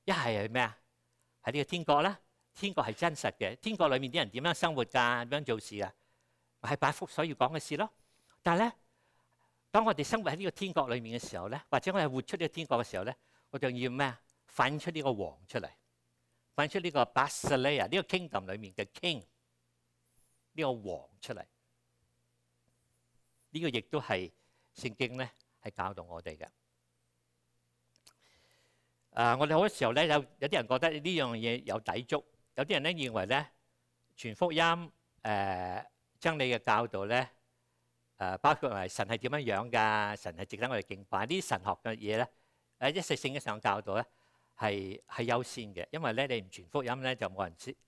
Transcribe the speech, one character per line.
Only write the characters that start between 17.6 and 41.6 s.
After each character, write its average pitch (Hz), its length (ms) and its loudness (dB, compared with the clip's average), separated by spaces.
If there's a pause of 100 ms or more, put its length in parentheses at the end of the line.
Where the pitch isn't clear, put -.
呢 170 140 0
個 - 0 -
kingdom 123 500 -2
裏 101 60 -6
面 104 160 -12
嘅 101 120 -2
king， 160 380 -4 (1300)
呢 160 100 -4
個 135 80 2
王 92 380 -6 (120)
出 - 120 -10
嚟。 92 120 -12 (2000)
呢 156 80 -6
個 170 80 0
亦 117 120 0
都 151 200 -4
係 92 300 -2 (440)
聖 117 180 -6
經 127 240 -2
咧， 127 140 -6 (320)
係 107 80 -8
教 98 220 -4
導 90 100 -12
我 85 180 -12
哋 78 160 -10
嘅。 78 100 -14 (2750)
啊， 117 280 4
我 147 80 4
哋 156 60 4
好 160 60 6
多 202 100 6
時 143 160 -2
候 113 80 4
咧， 156 140 4
有， 147 180 4 (140)
有 139 80 -2
啲 147 80 -2
人 120 120 0
覺 131 120 2
得 165 100 4
呢 151 100 -4
樣 151 320 0
嘢 117 320 -2
有 104 160 -2
抵 110 120 -6 (120)
觸， 151 200 -2 (320)
有 143 100 0
啲 190 80 0
人 143 100 2
咧 165 100 2
認 135 180 -4
為 101 140 0
咧， 135 240 0 (680)
傳 110 180 -8
福 175 160 2
音， 156 100 0
誒， 104 1200 0 (340)
真 160 200 0
理 127 140 2
嘅 113 60 0
教 113 280 4
導 98 180 -4
咧， 123 240 2 (880)
誒， 92 220 -2
包 147 160 6
括 139 140 -2
係 98 180 -2
神 101 200 -4
係 113 100 -2
點 120 140 -4
樣 147 120 -2
樣 113 280 0
㗎， 107 460 4
神 87 180 -10
係 92 100 -8
值 104 120 -12
得 123 120 -2
我 123 80 -2
哋 98 40 -2
敬 101 240 -10
拜， 98 200 -2
呢 175 160 -2
啲 - 40 -6
神 101 140 0
學 92 120 -10